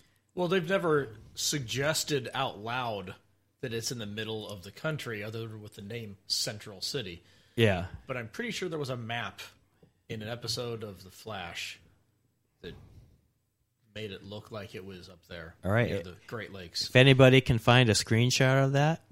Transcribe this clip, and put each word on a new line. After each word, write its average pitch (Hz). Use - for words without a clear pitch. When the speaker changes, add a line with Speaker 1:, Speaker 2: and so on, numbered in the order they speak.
Speaker 1:
Well, 180
they've 170
never 160
suggested 139
out 123
loud 110
that 120
it's 113
in 120
the 107
middle 107
of 101
the 98
country, 120
other 113
than 110
with 104
the 107
name 104
Central 104
City. 95
Speaker 2:
Yeah. 101
Speaker 1:
But 127
I'm 117
pretty 233
sure 185
there 165
was 139
a 127
map 117
in 113
an 104
episode 117
of 95
The 92
Flash 92
that 87
made 107
it 92
look 104
like 101
it 98
was 90
up 87
there 82
Speaker 2:
All 90
right. 107
Speaker 1:
near 85
the 90
Great 104
Lakes. 90
Speaker 2:
If -
anybody 131
can 120
find 123
a -
screenshot 127
of 135
that, 147